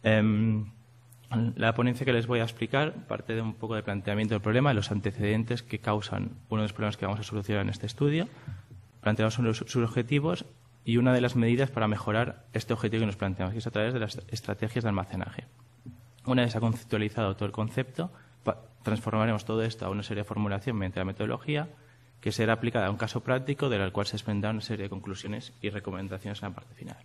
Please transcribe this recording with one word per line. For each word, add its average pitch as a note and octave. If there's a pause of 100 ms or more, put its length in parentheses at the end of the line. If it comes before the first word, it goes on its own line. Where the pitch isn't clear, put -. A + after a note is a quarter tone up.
Em, G#2+ (840)
la A2+
ponencia A#2+
que B2+
les A2+
voy A#2+
a A2+
explicar B2+
parte A2
de A2+
un A2
poco A2+
de G#2+
planteamiento G#2
del G2+
problema, A#2+
de B2
los G#2
antecedentes G#2+
que -
causan G#2 (120)
uno A2
de G#2+
los G2+
problemas G#2
que -
vamos G2+
a G#2
solucionar G#2
en G2+
este G2+
estudio. D3+ (760)
Planteamos A2
sus, A2+
sus -
objetivos C#3+ (380)
y A2+
una B2+
de B2
las B2
medidas A#2+
para A2
mejorar G#2+
este A2+
objetivo A2+
que A2
nos G2+
planteamos, F#2+
que A2+
es A#2
a -
través A2
de A#2+
las A2
estrategias A2
de A2+
almacenaje. F#2 (800)
Una B2+
vez A#2
se A2+
ha A2
conceptualizado G#2+
todo G#2
el G#2
concepto, B2+ (320)
pa-, - (220)
transformaremos G#2+
todo A2+
esto A2+
a F#2
una G2+
serie G#2
de -
formulación G#2
mediante F#2+
la F#2
metodología A#2+ (500)
que -
será A2+
aplicada A2+
a G2
un G2+
caso A2+
práctico C3
del G2
cual G2+
se -
desprenderá G#2+
una G#2+
serie G#2
de G2
conclusiones G2+
y G#2+
recomendaciones G2
en G2+
la -
parte -
final. -